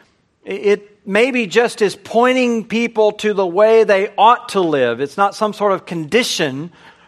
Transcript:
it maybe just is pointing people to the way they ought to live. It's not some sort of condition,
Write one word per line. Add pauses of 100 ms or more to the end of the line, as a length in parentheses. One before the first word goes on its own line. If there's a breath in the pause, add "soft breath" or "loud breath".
(440 soft breath)
it
maybe
just
is
pointing
people
to
the
way
they
ought
to
live.
It's
not
some
sort
of
condition, (340 soft breath)